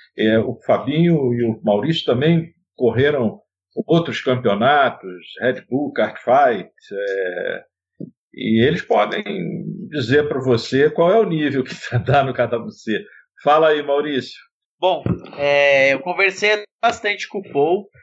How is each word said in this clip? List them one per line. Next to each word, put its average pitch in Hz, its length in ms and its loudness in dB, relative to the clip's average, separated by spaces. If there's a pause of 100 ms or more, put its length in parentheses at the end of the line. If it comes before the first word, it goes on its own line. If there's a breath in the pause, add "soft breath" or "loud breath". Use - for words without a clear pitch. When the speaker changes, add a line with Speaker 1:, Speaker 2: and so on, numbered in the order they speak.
(160 soft breath)
Speaker 1:
é, 110 220 2
o 120 280 -4
Fabinho 143 680 2
e 120 100 -2
o 113 180 -2
Maurício 110 440 0
também 151 460 0 (220)
correram 123 680 0 (460)
outros 165 360 0
campeonatos, 120 1040 0 (140)
Red 127 280 -2
Bull, 139 240 -4
Kart 107 240 -2
Fight, 123 540 2 (200)
é... 98 720 -6 (680)
e 113 340 2
eles 170 160 0
podem 214 420 0 (680)
dizer 147 380 0
pra 131 120 -4
você 131 500 2
qual 170 220 2
é 220 60 4
o 208 100 2
nível 147 340 -2
que - 120 -6
<laughs> - 300 -4
tá 131 200 4
no 127 80 -6
K 120 140 -2
W 113 240 -6
C. 104 280 -6 (440 loud breath)
Fala 156 260 4
aí, 151 140 2
Maurício. 143 560 -4 (420)
Speaker 2:
Bom, 175 220 0 (340)
é, 143 560 4
eu 135 80 -2
conversei 190 640 -2 (180)
bastante 214 480 -2
com 208 100 -8
o - 140 -14
Paul. 165 360 0 (140 soft breath)